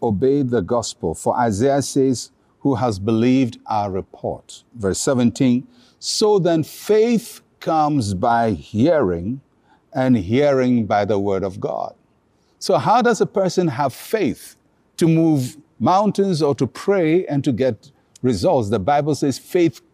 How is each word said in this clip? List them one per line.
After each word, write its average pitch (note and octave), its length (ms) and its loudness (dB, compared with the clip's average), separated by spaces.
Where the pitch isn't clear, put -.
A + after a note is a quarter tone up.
obeyed B2+ 480 0
the A#2 120 0
gospel, G#2 520 -4
for - 240 -2
Isaiah B2 460 0
says, C3 480 -2
'Who C#3 160 0
has A2 240 -2
believed A#2 680 0
our G#2 240 -4
report?'" - 720 -10
Verse G2 260 -2
seventeen, B2 680 0
"So G#3+ 400 0
then E3 240 0
faith - 800 0
comes D3+ 560 0
by A#2 360 2
hearing, G#2+ 880 0
and C3 240 2
hearing B2+ 680 2
by G#2 200 2
the G2+ 140 0
word G2 240 0
of G2 160 -6
God." - 340 -8
So F#3 180 0
how G3+ 260 2
does A3 180 2
a F#3+ 60 0
person F#3 400 0
have C#3+ 260 -2
faith - 600 -4
to E3+ 100 2
move D#3+ 500 2
mountains F#3+ 600 2
or C#3+ 140 2
to C3+ 100 -2
pray F3+ 600 0
and C#3 160 -4
to D3 80 0
get A#2+ 400 -2
results? B2+ 460 0
The A2 100 0
Bible D3 340 0
says C3+ 240 -2
faith - 420 0